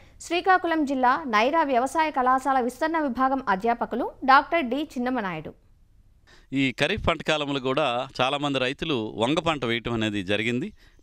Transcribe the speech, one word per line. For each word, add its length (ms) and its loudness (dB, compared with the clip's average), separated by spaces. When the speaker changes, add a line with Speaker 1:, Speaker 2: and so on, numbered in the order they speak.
Speaker 1:
శ్రీకాకుళం 640 0
జిల్లా 420 2
నైరా 360 2
వ్యవసాయ 480 0
కళాశాల 480 2
విస్తరణ 400 -2
విభాగం 500 0
అధ్యాపకులు 600 -2
డాక్టర్ 400 6
డి 120 -2
చిన్నమనాయుడు. 760 -6
Speaker 2:
ఈ 260 0
ఖరీఫ్ 280 0
పంట 140 0
కాలంలో 380 0
కూడా 480 0
చాలామంది 380 0
రైతులు 580 -2
వంగ 220 0
పంట 260 -2
వేయటం 280 -2
అనేది 300 -2
జరిగింది, 500 -2